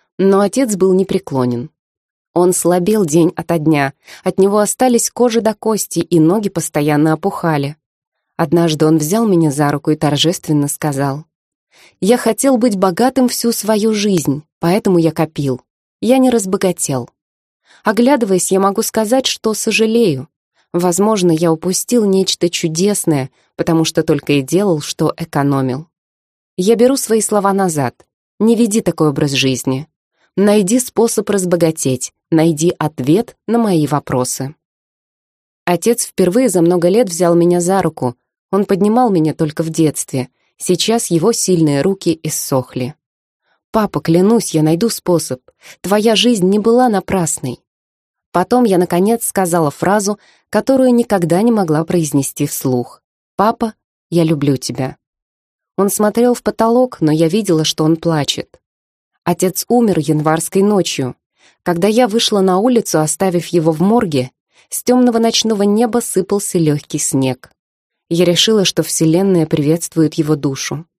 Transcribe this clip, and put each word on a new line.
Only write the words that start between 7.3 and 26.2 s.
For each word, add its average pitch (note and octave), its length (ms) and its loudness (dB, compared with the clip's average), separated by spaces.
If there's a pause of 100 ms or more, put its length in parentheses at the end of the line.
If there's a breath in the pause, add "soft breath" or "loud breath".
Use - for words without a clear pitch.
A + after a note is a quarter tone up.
Однажды D#3+ 480 0
он D#3+ 120 4
взял F#3+ 300 -2
меня E3 240 2
за C#3+ 200 0
руку C#3+ 200 -2
и D3+ 60 0
торжественно D3 720 0
сказал: C#3+ 560 -4 (760 soft breath)
«Я G#3+ 180 2
хотел A#3 380 0
быть A3 220 0
богатым A3+ 500 0
всю A#3 240 -4
свою A3 420 0
жизнь, F#3+ 500 0 (160)
поэтому F3+ 380 2
я D#3+ 140 2
копил. D3 500 -4 (400)
Я A#3+ 160 2
не B3+ 120 4
разбогател. F#3+ 800 -2 (760 soft breath)
Оглядываясь, A3 680 0
я F#3+ 80 2
могу G3 240 0
сказать, A3+ 420 -2
что - 280 -4
сожалею. G#3+ 720 0 (460)
Возможно, F3+ 580 0
я D#3+ 200 2
упустил F#3 540 -2
нечто F#3+ 440 0
чудесное, E3 840 -2 (240)
потому D#3+ 300 0
что D#3+ 180 -2
только D3+ 300 -2
и C#3+ 80 2
делал, E3 400 0
что - 360 -4
экономил». C#3 720 -2 (680)